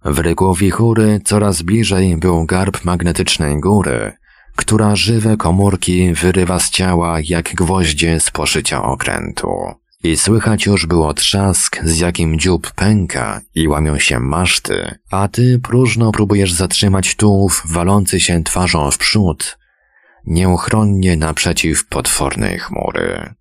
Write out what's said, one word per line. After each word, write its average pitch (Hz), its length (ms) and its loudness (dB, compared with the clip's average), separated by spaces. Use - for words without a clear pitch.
W 71 140 -2
ryku 85 360 2
wichury 107 680 2
coraz 101 360 0
bliżej 95 560 0
był 85 280 2
garb 95 400 -2
magnetycznej 85 760 -2
góry, 73 540 0
która 107 400 2
żywe 110 420 0
komórki 90 760 2
wyrywa 90 460 0
z - 100 -2
ciała 85 540 0
jak 82 320 -4
gwoździe 82 640 0
z - 120 -2
poszycia 76 520 -4
okrętu. 50 680 -4
I 82 140 2
słychać 110 480 2
już 98 200 2
było 80 280 2
trzask, - 720 0
z 80 160 0
jakim 85 400 0
dziób 87 320 0
pęka 101 720 0
i 80 120 2
łamią 76 320 0
się 64 200 0
maszty, 65 760 -2
a 98 160 0
ty 123 320 2
próżno 117 520 2
próbujesz 101 420 2
zatrzymać 95 640 0
tułów 98 500 2
walący 90 540 0
się 85 240 0
twarzą 82 480 0
w - 60 -4
przód, - 600 0
nieuchronnie 92 920 2
naprzeciw 80 680 -2
potwornej 52 720 -4
chmury. 50 800 -6